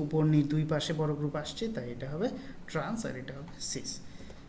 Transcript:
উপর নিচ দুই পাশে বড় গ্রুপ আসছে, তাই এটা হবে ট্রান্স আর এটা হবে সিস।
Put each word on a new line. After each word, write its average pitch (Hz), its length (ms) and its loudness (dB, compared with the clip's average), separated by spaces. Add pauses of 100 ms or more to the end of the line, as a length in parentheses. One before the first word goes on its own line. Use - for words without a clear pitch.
উপর 156 160 4 (120)
নিচ 147 200 8
দুই 156 180 4
পাশে 151 200 2 (100)
বড় 151 180 2
গ্রুপ 147 240 0
আসছে, - 200 -6 (120)
তাই 120 200 -4
এটা 127 180 -6
হবে 190 140 0 (420)
ট্রান্স 175 380 -2
আর 127 140 -4
এটা 131 180 -8
হবে 156 140 -10 (180)
সিস। - 200 -4 (580)